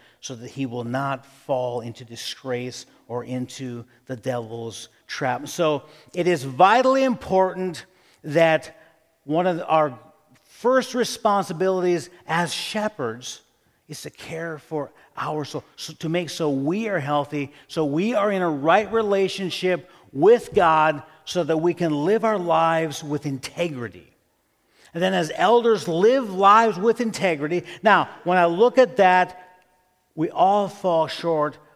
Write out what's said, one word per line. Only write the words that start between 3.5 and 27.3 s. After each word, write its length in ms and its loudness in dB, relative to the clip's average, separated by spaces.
the 100 -10
devil's 720 -8
trap." 420 -4
So 340 0
it 120 0
is 180 0
vitally 600 4
important 800 -2
that 520 2
one 220 0
of 220 -2
our 300 0
first 500 0
responsibilities 1120 0
as 280 -2
shepherds 880 -8
is 140 -16
to 80 -16
care 480 -12
for 340 -8
our 300 -6
soul, 180 -10
so 160 -14
to 160 -8
make 220 -4
so 180 -4
we 400 -2
are 100 -2
healthy, 540 -4
so 160 -2
we 300 0
are 180 0
in 80 -2
a 80 0
right 420 2
relationship 1000 -2
with 440 4
God, 480 4
so 180 -2
that 140 0
we 160 0
can 180 -2
live 320 0
our 140 0
lives 640 0
with 220 -6
integrity. 840 -8
And 80 -4
then 100 2
as 220 0
elders 520 4
live 460 2
lives 460 6
with 240 0
integrity. 600 -2